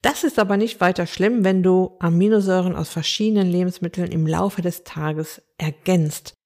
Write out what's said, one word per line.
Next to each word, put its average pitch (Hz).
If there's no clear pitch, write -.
Das -
ist 302
aber 202
nicht 226
weiter 220
schlimm, 214
wenn 190
du 185
Aminosäuren 185
aus 156
verschiedenen 202
Lebensmitteln 180
im 160
Laufe 170
des 175
Tages 156
ergänzt. 156